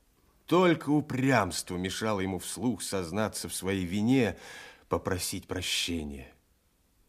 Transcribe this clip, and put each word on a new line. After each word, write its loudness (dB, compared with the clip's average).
Только 4
упрямство 2
мешало -2
ему -2
вслух -4
сознаться -4
в -10
своей -2
вине, 2
попросить -2
прощения. -4